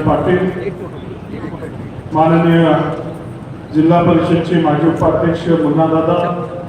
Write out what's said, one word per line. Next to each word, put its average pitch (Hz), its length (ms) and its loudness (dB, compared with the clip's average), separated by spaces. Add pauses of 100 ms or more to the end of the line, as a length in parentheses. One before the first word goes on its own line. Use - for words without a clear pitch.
पाटील, 180 640 0 (1400)
माननीय 165 520 4 (1080)
जिल्हा 165 300 4
परिषदचे 165 600 2
माजी 151 240 2
उपाध्यक्ष - 600 0 (140)
मुन्नादादा, 160 560 2 (520)